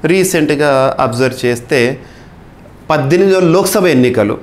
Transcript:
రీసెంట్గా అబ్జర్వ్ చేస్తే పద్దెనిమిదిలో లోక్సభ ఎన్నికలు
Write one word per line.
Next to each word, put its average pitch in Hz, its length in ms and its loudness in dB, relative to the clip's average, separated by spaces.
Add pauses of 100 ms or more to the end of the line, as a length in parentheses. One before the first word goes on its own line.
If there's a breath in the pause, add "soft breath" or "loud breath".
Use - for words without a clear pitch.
రీసెంట్గా 151 920 0
అబ్జర్వ్ 127 460 -2
చేస్తే 120 520 -2 (920 loud breath)
పద్దెనిమిదిలో 175 500 2
లోక్సభ 185 480 2
ఎన్నికలు 123 560 0